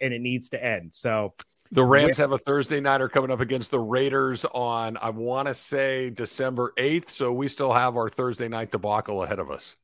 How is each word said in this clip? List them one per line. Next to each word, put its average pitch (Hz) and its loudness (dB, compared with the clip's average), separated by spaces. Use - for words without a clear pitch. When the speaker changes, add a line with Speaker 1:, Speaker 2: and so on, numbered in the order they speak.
Speaker 1:
and 127 -2
it 117 -6
needs 123 -4
to 127 -6
end. 92 -4
So 110 -2
Speaker 2:
The 131 6
Rams 139 8
Speaker 1:
with 214 2
Speaker 2:
have 143 2
a 131 2
Thursday 143 0
nighter 135 2
coming 131 2
up 127 0
against 123 -2
the 131 0
Raiders 131 0
on, 117 -2
I 113 -4
wanna 123 -4
say, 131 -2
December 123 -2
eighth. 151 0
So 123 0
we 135 -2
still 131 0
have 120 4
our 113 0
Thursday 123 -2
night 113 -6
debacle 104 -2
ahead 92 -2
of 73 -6
us. - -12